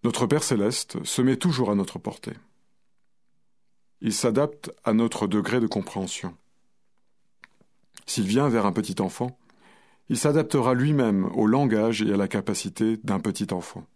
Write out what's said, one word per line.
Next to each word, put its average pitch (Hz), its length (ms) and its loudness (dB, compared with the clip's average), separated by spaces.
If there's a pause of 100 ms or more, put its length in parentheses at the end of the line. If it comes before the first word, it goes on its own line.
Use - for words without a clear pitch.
notre 120 220 0
Père 143 180 2
céleste 107 600 -2
se - 180 -2
met 131 160 4
toujours 127 320 0
à 104 60 2
notre 98 240 -2
portée. - 380 -10 (1600)
Il 107 140 -2
s'adapte 131 580 -2 (120)
à 113 100 2
notre 110 340 2
degré 107 320 0
de 113 80 0
compréhension. 92 680 -6 (1700)
S'il - 180 -2
vient 131 240 2
vers 113 160 2
un 101 60 2
petit 98 280 -4
enfant, 107 380 -4 (720)
il 127 80 0
s'adaptera 147 560 2
lui-même 123 520 2 (100)
au 107 100 2
langage 110 560 2
et 107 120 2
à 98 40 2
la 98 100 0
capacité 107 720 -2
d'un 107 220 -2
petit 98 340 -2
enfant. - 320 -8 (100)